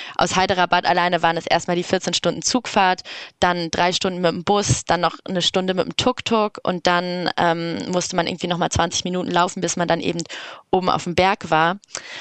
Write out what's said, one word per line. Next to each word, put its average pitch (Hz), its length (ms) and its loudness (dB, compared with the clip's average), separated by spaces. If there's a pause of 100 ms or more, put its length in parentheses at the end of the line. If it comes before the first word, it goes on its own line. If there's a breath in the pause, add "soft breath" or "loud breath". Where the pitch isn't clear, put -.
(160 loud breath)
aus - 200 2
Hyderabad 180 500 2
alleine 175 340 2
waren 165 160 2
es 165 120 -6
erstmal 170 280 0
die 175 60 0
vierzehn 180 320 -2
Stunden 160 280 0
Zugfahrt, 190 600 2 (380 loud breath)
dann 175 320 2
drei 180 180 2
Stunden 180 300 -2
mit 175 100 4
dem 175 140 -6
Bus, 202 400 2
dann 170 160 0
noch 165 240 0
eine 175 180 -2
Stunde 185 320 0
mit 185 100 0
dem 175 120 -6
Tuk-Tuk 226 680 0
und 180 240 -2
dann, 180 420 0 (100)
ähm, 170 520 0
musste 180 240 -2
man 175 140 0
irgendwie 185 180 -6
nochmal 175 240 0
zwanzig - 320 -2
Minuten 180 300 -4
laufen, 180 300 0
bis 175 120 -2
man 170 140 -2
dann 170 120 2
eben 165 220 -4 (480 loud breath)
oben 185 200 2
auf - 120 2
dem 175 140 -4
Berg 185 340 2
war. 165 280 4 (420 loud breath)